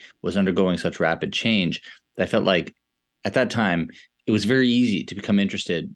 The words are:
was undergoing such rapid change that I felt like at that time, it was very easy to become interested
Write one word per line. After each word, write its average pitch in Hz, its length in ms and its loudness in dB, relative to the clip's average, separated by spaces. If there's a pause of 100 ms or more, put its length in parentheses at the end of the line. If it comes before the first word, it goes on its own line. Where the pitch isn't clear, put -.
(220)
was 90 140 -4
undergoing 92 420 2
such - 220 -4
rapid 82 320 0
change 98 500 0 (340)
that 113 80 0
I - 20 2
felt 107 180 0
like 98 280 0 (520)
at 101 100 -4
that 123 160 0
time, 90 380 0 (400)
it - 20 0
was 104 140 2
very 127 240 4
easy 120 340 2
to - 140 -12
become 101 240 2
interested 92 560 -4